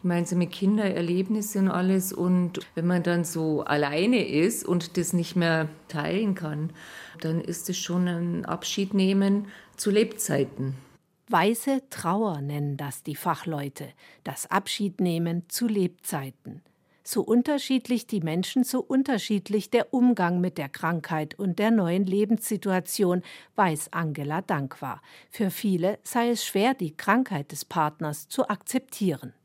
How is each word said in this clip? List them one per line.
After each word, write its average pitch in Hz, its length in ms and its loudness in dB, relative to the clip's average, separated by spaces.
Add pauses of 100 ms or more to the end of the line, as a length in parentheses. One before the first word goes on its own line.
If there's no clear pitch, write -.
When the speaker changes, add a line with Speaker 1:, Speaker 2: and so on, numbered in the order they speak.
Speaker 1:
gemeinsame 175 460 2
Kinder, 202 380 2
Erlebnisse 190 720 0
und 190 100 4
alles. 185 460 2
Und 180 460 2 (140)
wenn 165 120 0
man 180 160 4
dann 175 220 2
so 160 400 0
alleine 156 640 2
ist 175 380 2
und 170 320 0
das 170 160 0
nicht 170 240 0
mehr 160 320 2 (200)
teilen 175 460 0
kann, 156 380 -4 (480)
dann 165 220 0
ist - 260 -8
es 180 80 -4
schon 180 320 0
ein 170 380 -2
Abschied 196 480 -4
nehmen 196 540 4 (280)
zu - 140 0
Lebzeiten. 139 840 0 (520)
Speaker 2:
Weiße 233 640 2
Trauer 180 500 -2
nennen 143 380 -4
das 143 240 -8
die 151 120 -6
Fachleute, 147 760 -4 (360)
das - 260 -8
Abschiednehmen 175 1000 0
zu 240 200 -2
Lebzeiten. 175 960 -4 (400)
So - 200 -2
unterschiedlich 247 840 0
die 208 140 -2
Menschen, 170 420 0
so 254 180 0
unterschiedlich 214 880 0
der - 220 2
Umgang 214 480 4
mit 180 180 -2
der - 100 -4
Krankheit 160 680 -4
und 190 220 -2
der 208 120 4
neuen 190 340 2
Lebenssituation, 190 1160 0 (340)
weiß 170 380 2
Angela 156 480 -4
Dankwa. 139 580 -4 (300)
Für 196 200 -2
viele 185 540 0
sei 240 260 0
es 233 140 -2
schwer, 226 300 2
die 160 220 -6
Krankheit 202 540 2
des - 140 -10
Partners 151 640 -2
zu - 200 0
akzeptieren. 180 840 -4 (120)